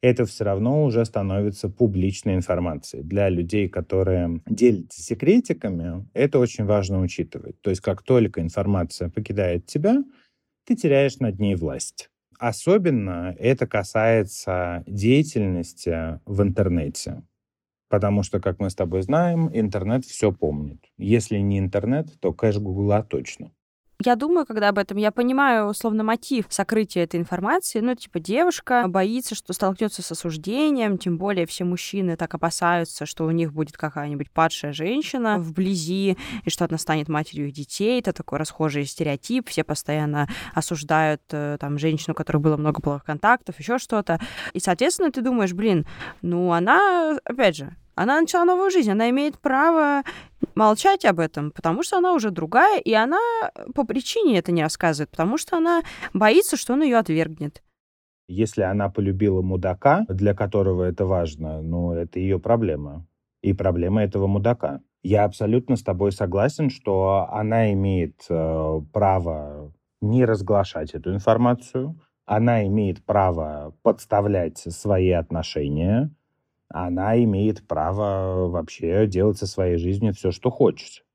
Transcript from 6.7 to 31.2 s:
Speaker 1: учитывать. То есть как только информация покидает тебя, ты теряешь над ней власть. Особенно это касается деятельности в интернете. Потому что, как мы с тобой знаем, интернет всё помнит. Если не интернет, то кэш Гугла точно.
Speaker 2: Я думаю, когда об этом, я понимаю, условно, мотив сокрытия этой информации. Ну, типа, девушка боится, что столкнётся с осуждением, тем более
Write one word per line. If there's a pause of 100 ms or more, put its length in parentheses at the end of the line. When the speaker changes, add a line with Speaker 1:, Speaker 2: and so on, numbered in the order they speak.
Speaker 1:
учитывать.
То
есть
как
только
информация
покидает
тебя, (600)
ты
теряешь
над
ней
власть. (280)
Особенно
это
касается
деятельности
в
интернете. (680)
Потому
что,
как
мы
с
тобой
знаем,
интернет
всё
помнит. (200)
Если
не
интернет, (120)
то
кэш
Гугла
точно. (540)
Speaker 2:
Я
думаю,
когда
об
этом,
я
понимаю,
условно,
мотив
сокрытия
этой
информации.
Ну,
типа,
девушка
боится,
что
столкнётся
с
осуждением,
тем
более